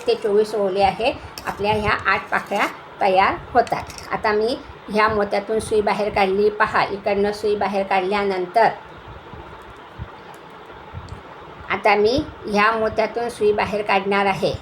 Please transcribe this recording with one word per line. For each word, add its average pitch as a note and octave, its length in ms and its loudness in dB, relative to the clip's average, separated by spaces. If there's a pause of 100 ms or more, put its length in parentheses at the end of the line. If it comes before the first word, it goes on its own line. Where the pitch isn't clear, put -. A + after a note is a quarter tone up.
ते A#3 80 4
चोवीस G#3+ 400 2
ओवले G3 280 2
आहे. G#3+ 300 2 (320)
आपल्या G3 280 0
ह्या G#3 200 2 (120)
आठ G3+ 260 0
पाकळ्या G#3 360 0 (340)
तयार G3 320 6 (200)
होतात. - 300 2 (280)
आता G3+ 200 0
मी A3 260 0 (320)
ह्या G#3+ 180 4
मोत्यातून G#3 520 0
सुई G#3+ 220 0
बाहेर G#3 280 0
काढली. G#3 400 4
पहा, G#3 340 2
इकडनं G3+ 480 0
सुई G#3 240 0
बाहेर G3 300 0
काढल्यानंतर G3 840 2 (3000)
आता G3 260 2
मी A3+ 280 4 (240)
ह्या G#3 240 4
मोत्यातून A3 580 -2
सुई G#3 220 2
बाहेर G#3 300 0
काढणार G3 440 2
आहे. F3+ 360 0